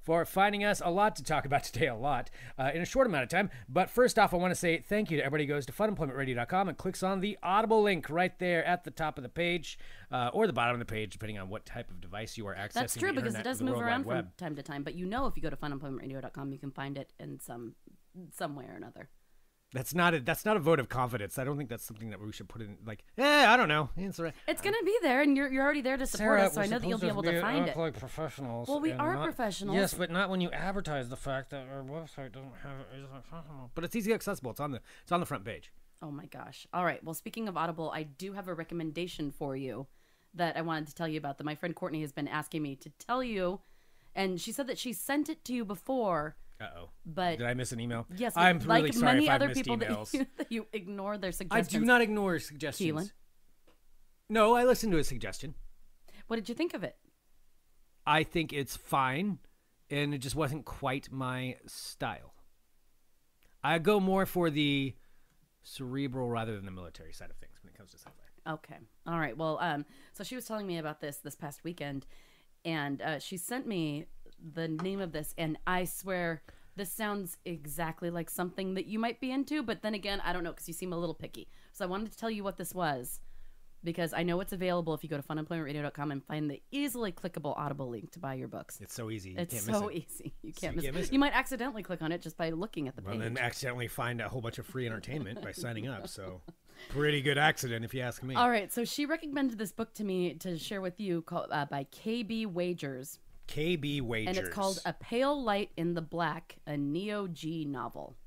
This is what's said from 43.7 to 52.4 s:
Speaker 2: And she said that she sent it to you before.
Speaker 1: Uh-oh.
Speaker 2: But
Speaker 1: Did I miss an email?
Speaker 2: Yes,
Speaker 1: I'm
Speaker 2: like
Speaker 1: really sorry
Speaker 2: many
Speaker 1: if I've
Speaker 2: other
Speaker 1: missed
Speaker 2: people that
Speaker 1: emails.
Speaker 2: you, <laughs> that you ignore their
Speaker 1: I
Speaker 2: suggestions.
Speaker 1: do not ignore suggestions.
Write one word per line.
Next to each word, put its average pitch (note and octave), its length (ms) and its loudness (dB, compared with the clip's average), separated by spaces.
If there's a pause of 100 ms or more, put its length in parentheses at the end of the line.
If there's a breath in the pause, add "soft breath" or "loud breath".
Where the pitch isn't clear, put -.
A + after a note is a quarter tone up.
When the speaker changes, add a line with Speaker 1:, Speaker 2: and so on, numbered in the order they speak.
Speaker 2:
And F#3 220 2
she A3+ 140 -6
said C4+ 140 -2
that B3+ 120 -4
she A#3+ 140 -4
sent D4 340 0
it D#4+ 160 -6
to A#3+ 100 -4
you A#3 120 0
before. F#3+ 720 0 (240)
Speaker 1:
Uh-oh. E2+ 280 -10 (160)
Speaker 2:
But E3+ 340 0
Speaker 1:
Did A#2+ 80 0
I B2 60 2
miss B2+ 200 -2
an A#2 80 -4
email? A#2 340 -2
Speaker 2:
Yes, A3+ 220 0
Speaker 1:
I'm F3 220 10
Speaker 2:
like A3+ 240 8
Speaker 1:
really - 100 4
sorry A#3+ 220 8
Speaker 2:
many D4+ 100 8
Speaker 1:
if D4 40 6
I've C#4 60 10
Speaker 2:
other C#4 140 6
Speaker 1:
missed C4 120 2
Speaker 2:
people A#3+ 140 2
that A3 140 2
Speaker 1:
emails. G#3+ 240 0
Speaker 2:
you, C4+ 180 4
<laughs> - 60 -16
that D#4+ 120 -4
you A3 220 -2
ignore G3+ 460 -4
their F#3+ 100 -2
Speaker 1:
I F3+ 40 0
Speaker 2:
suggestions. G3+ 380 2
Speaker 1:
do A3 160 4
not A#3+ 140 10
ignore G3+ 400 4
suggestions. D3+ 500 -2